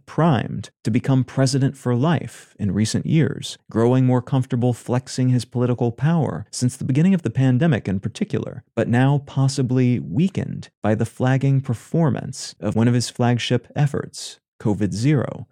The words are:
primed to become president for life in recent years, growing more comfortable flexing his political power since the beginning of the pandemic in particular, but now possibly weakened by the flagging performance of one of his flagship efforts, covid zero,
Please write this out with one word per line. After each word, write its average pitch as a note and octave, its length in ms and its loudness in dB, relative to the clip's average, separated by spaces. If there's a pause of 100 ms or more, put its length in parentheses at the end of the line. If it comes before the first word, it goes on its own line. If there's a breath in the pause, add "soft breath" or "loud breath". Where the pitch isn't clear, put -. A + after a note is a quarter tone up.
primed - 640 0 (140)
to A2 80 -2
become B2+ 320 2
president C3+ 540 0
for B2 180 -2
life - 640 -4
in G2 140 -2
recent G#2+ 320 0
years, - 520 0 (140)
growing B2 340 4
more B2+ 160 2
comfortable B2 520 0
flexing B2+ 560 -2
his B2 160 2
political A#2+ 460 0
power C#3 600 -2
since - 240 -2
the - 80 -10
beginning D#3 300 2
of F3+ 80 0
the - 100 -4
pandemic C3 560 2
in G2 140 -2
particular, - 600 -6 (120)
but - 140 0
now C3+ 360 2
possibly C3 760 0
weakened F#2+ 720 -4 (140)
by G#2 100 2
the A2 120 0
flagging C3+ 560 0
performance - 1000 -4
of G#2 160 -2
one A#2 140 4
of A#2+ 40 4
his A#2+ 160 0
flagship B2 640 0
efforts, - 640 -4 (200)
covid G2+ 340 -2
zero, B2 580 -2